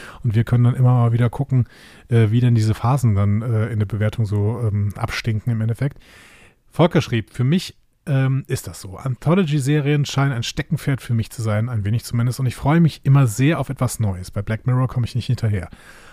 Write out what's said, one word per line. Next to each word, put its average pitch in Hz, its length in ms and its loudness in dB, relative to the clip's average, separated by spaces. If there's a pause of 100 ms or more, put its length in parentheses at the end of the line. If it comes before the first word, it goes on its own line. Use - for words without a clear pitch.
(240)
Und 113 100 0
wir 113 120 2
können 120 180 4
dann 120 100 4
immer 127 200 4
mal 117 200 4
wieder 120 160 2
gucken, 131 380 0 (400)
äh, 113 240 4
wie 117 80 2
denn 120 160 4
diese 110 180 2
Phasen 120 400 0
dann, 101 300 2
äh, 113 240 0
in 117 100 -6
der 104 80 0
Bewertung 107 400 -2
so, 104 420 -2
ähm, 101 280 0
abstinken - 560 -4
im 110 100 -2
Endeffekt. 117 380 -4 (720)
Volker 165 300 2
schrieb, 113 300 -2
Für - 120 -4
mich, 151 340 0 (300)
ähm, 135 400 0
ist - 180 -6
das 90 160 -14
so. 95 160 -14
Anthology-Serien 147 1080 0
scheinen 139 260 0
ein 139 120 -4
Steckenpferd - 580 -4
für - 120 -6
mich 113 160 -2
zu - 140 -10
sein, 110 260 -2
ein 107 160 -4
wenig 110 180 -2
zumindest. 120 360 -2
Und 135 80 -2
ich 113 80 -4
freue 151 240 2
mich 165 240 2
immer 139 240 6
sehr 131 320 2
auf 135 100 -4
etwas 131 300 -4
Neues. 95 320 -4
Bei 104 100 -6
Black 107 240 -6
Mirror 127 220 2
komme 120 180 -4
ich - 80 -6
nicht 117 140 -4
hinterher. 104 420 -2 (440)